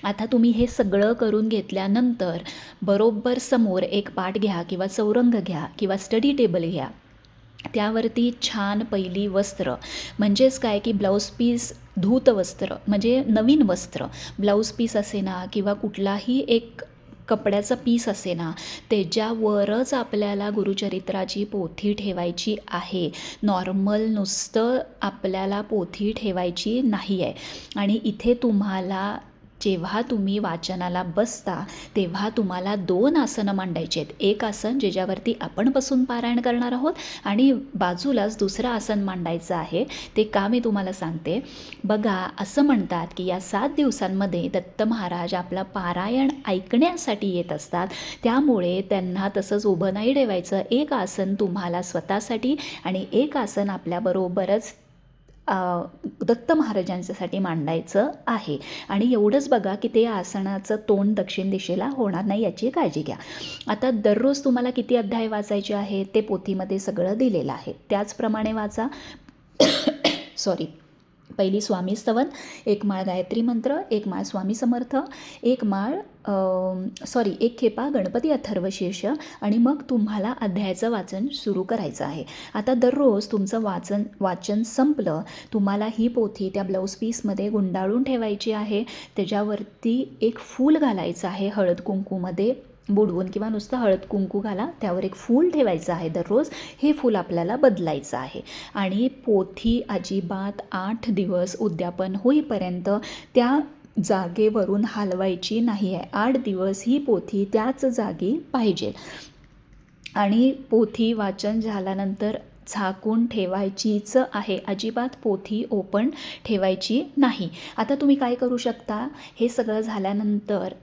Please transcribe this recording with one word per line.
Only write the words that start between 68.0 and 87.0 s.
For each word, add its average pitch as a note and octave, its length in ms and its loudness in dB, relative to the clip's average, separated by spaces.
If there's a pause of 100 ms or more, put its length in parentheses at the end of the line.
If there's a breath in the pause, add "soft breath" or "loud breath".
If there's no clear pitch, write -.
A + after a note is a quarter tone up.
वाचा. A3 360 -2 (720 loud breath)
<coughs> - 800 2
सॉरी, E3 360 -2 (640)
पहिली G3 240 2
स्वामी F#3 340 0
स्तवन, A#3 280 2 (420 loud breath)
एक G#3 200 2
माळ F#3+ 180 0
गायत्री F#3 380 0
मंत्र, A#3+ 360 0 (140)
एक G#3 160 0
माळ F#3+ 160 -4
स्वामी F#3+ 300 -2
समर्थ, A#3+ 420 0 (480 loud breath)
एक A#3+ 220 2
माळ, G3+ 280 0 (320)
अम, F#3 640 0 (200)
सॉरी, A3 340 0
एक A#3 180 0
खेपा A#3+ 300 0
गणपती B3 400 0
अथर्वशीर्ष F#3+ 760 -2 (360 loud breath)
आणि G#3 160 2
मग C4 320 4
तुम्हाला G#3+ 520 0
अध्यायाचं G3 480 0
वाचन G3 380 -4
सुरू G3+ 360 -2
करायचं F#3 420 -4
आहे. C#3+ 180 -6 (300 loud breath)
आता G#3+ 200 0
दररोज B3 580 4
तुमचं G#3 300 0
वाचन, G3+ 420 -2 (160)
वाचन G3 440 0
संपलं, A3 580 2 (320 loud breath)
तुम्हाला G#3 340 2 (120)
ही A3+ 80 4
पोथी G#3+ 460 0
त्या G3 100 0
ब्लाऊज F#3+ 320 -2
पीसमध्ये G#3 540 -2